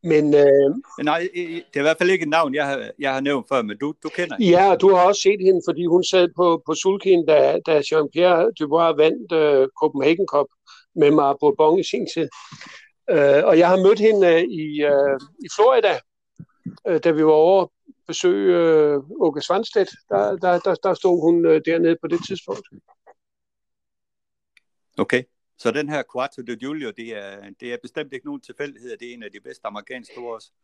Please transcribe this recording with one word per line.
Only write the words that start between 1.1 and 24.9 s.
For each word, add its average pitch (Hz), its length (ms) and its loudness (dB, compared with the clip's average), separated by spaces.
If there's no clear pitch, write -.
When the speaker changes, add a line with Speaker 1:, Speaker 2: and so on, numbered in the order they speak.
Speaker 2:
det 170 400 -12
er 143 40 -4
i - 20 -2
hvert 156 160 2
fald 180 120 0
ikke 180 140 0
et 151 60 -6
navn, 151 260 0
jeg 147 120 -4
har, 113 320 -8
jeg 139 140 -4
har 135 80 -4
nævnt 139 280 -4
før, 131 120 0
men 107 160 -8
du, 147 160 -8
du 120 60 -10
kender 170 260 -8
hende. 196 160 2
Speaker 1:
Ja, 190 200 4
og 170 100 0
du 190 140 6
har 180 120 4
også 196 140 0
set 190 200 0
hende, 185 260 2
fordi 165 180 -6
hun 170 180 2
sad 180 320 2
på, 170 300 0
på 156 80 -6
sulkien, 190 520 0
da, 147 400 2
da 156 140 2
Jean-Pierre 165 800 0
Dubois 156 380 0
vandt, 160 340 0
øh, 143 360 2
Copenhagen 156 460 0
Cup 143 180 -2
med 147 160 4
Mara 139 280 2
Bourbon 156 400 2
i - 40 -4
sin - 300 -6
tid. 165 160 -6
Øh, 143 360 4
og 160 120 4
jeg 175 120 4
har 185 80 4
mødt 196 220 4
hende, 208 280 4
øh, 165 140 4
i, 156 400 -6
øh, 139 380 0
i 214 160 -16
Florida, 226 440 2
øh, 165 160 -2
da 170 80 2
vi 156 140 0
var 156 60 4
over 170 300 4
at 165 80 -6
besøge, 185 500 0
øh, 151 420 2
Åke 151 200 -2
Svanstedt. 196 480 -2
Der, 202 260 -2
der, 175 240 -2
der, 180 240 -2
der 185 100 -2
stod 175 280 0
hun, 170 240 0
øh, 160 200 2
dernede 165 360 0
på 165 60 -12
det 170 200 -4
tidspunkt. - 400 -12